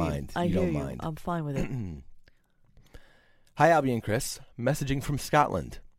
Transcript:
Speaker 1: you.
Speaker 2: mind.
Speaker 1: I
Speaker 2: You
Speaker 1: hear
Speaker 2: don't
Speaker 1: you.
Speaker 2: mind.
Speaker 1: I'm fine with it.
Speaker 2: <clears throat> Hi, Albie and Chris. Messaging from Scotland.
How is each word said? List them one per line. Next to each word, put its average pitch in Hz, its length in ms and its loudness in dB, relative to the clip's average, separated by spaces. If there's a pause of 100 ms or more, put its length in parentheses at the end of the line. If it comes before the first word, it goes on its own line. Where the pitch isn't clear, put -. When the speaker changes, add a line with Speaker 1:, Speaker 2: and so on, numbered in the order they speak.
Speaker 1:
you. 80 60 2
Speaker 2:
mind. 71 240 -4
Speaker 1:
I 175 100 0
Speaker 2:
You 175 100 0
Speaker 1:
hear 180 80 2
Speaker 2:
don't 175 100 0
Speaker 1:
you. 147 60 -2
Speaker 2:
mind. 131 240 -6
Speaker 1:
I'm 160 140 -4
fine 170 280 -4
with 143 140 -4
it. - 100 0
Speaker 2:
<clears throat> 95 340 -6 (1500)
Hi, 151 120 8
Albie 147 240 6
and 113 100 0
Chris. - 380 -2 (180)
Messaging 139 440 0
from 143 160 -2
Scotland. 98 600 0 (180)